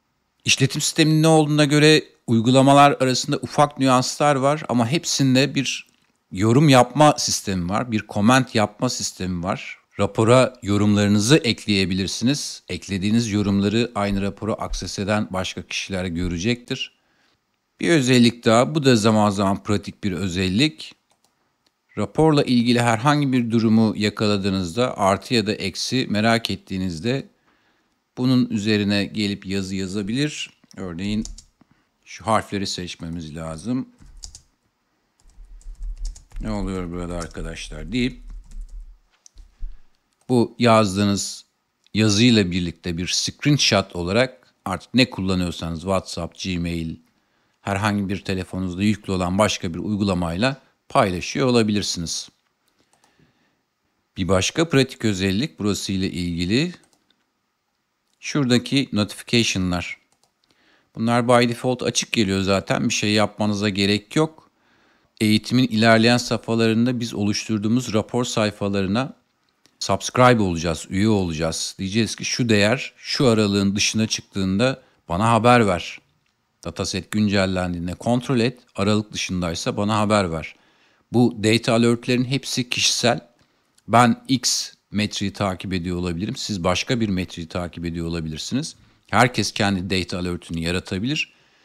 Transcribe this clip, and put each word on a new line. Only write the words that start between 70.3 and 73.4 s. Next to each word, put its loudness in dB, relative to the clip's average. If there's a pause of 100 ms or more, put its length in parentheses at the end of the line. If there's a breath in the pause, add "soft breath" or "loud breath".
olacağız, -2
üye 0
olacağız. -2
Diyeceğiz -4
ki -10
şu -2
değer 2
şu -2
aralığın 2